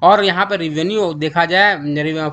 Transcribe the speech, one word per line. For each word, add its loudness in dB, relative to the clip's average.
और 6
यहाँ 0
पर -4
रेवेन्यू -2
देखा -2
जाए, 2
revenue -4